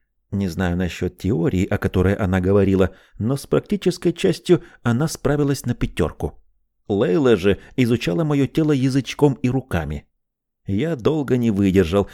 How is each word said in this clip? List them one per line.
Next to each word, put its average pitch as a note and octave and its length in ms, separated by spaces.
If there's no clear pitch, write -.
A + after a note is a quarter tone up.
не G2 140
знаю F2 280
насчёт F2+ 440
теории, G2+ 480
о G#2 100
которой F#2 380
она F#2 260
говорила, F#2+ 540
но A3+ 180
с - 80
практической - 680
частью F3 500
она A#2+ 260
справилась C#3+ 600
на A#2 80
пятёрку. - 680
Лейла B2+ 480
же G2 240
изучала C3 480
моё C#3+ 240
тело D#3 240
язычком C3+ 640
и - 140
руками. D#2+ 580
Я C3+ 300
долго C3 420
не A#2 140
выдержал F#2+ 640